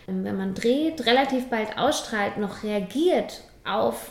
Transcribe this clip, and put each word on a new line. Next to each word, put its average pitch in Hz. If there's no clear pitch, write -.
ähm, 190
wenn 202
man 190
dreht, 277
relativ 262
bald 214
ausstrahlt, 214
noch 196
reagiert 214
auf 226